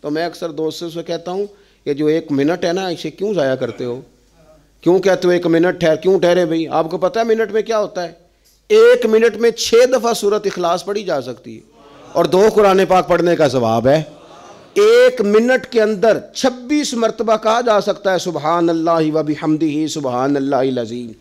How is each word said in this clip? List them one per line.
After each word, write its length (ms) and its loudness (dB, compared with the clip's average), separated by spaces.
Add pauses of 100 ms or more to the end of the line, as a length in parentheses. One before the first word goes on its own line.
तो 60 -8
मैं 160 -4
अक्सर 220 -10
दोस्तों 420 -8
से 140 -12
कहता 280 -10
हूँ, 180 -6 (380)
ये 60 -2
जो 160 -2
एक 220 -2
मिनट 340 -2
है 80 -2
ना, 160 -4
इसे 200 -8
क्यों 240 -6
ज़ाया 220 0
करते 280 -8
हो? 200 -8 (800)
क्यों 160 4
कहते 280 0
हो 60 2
एक 140 -2
मिनट 320 0
ठहर? 160 2
क्यों 240 0
ठहरे 260 2
भाई? 200 -4
आपको 320 -4
पता 240 -2
है 60 -2
मिनट 240 0
में 120 -2
क्या 140 -4
होता 240 -6
है? 160 -12 (540)
एक 340 6
मिनट 300 2
में 220 0
छः 280 4
दफ़ा 280 0
सूरत 340 -2
इखलास 400 -2
पढ़ी 160 -4
जा 160 -2
सकती 360 -14
है 60 -20 (540)
और 120 2
दो 220 4
कुरान 360 4
पाक 220 2
पढ़ने 280 2
का 120 2
सवाब 400 0
है। 360 0 (540)
एक 440 4
मिनट 440 2
के 140 -2
अंदर 420 2 (140)
छब्बीस 580 -2
मरतबा 440 -2
कहा 240 0
जा 180 2
सकता 320 -2
है, 80 0
"सुबहान 500 -2
अल्लाह 300 0
व 240 0
बिहम्दिही, 640 -2
सुबहान 480 -2
अल्लाहिल 420 0
अज़ीम।" 320 -8 (120)